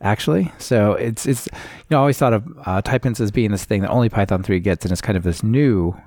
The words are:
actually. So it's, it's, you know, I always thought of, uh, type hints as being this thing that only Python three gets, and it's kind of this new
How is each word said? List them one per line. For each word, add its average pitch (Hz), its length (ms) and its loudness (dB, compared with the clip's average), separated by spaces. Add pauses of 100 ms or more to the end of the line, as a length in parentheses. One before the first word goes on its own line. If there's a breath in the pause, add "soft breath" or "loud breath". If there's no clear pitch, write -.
actually. 156 560 0
So 104 360 2
it's, 117 340 -4
it's, 131 200 -2
you - 440 -16
know, 151 60 4
I - 20 4
always 139 180 2
thought 120 160 2
of, 110 140 0 (180)
uh, 95 160 0
type - 220 -2
hints 120 160 -2
as 107 100 0
being 107 220 0
this 98 140 -4
thing 101 160 0
that 98 100 -2
only 120 180 4
Python 98 320 0
three 95 180 0
gets, 90 240 0
and 90 80 -4
it's 87 100 -2
kind 101 160 -2
of 85 60 -2
this 87 200 -2
new 110 520 2 (120)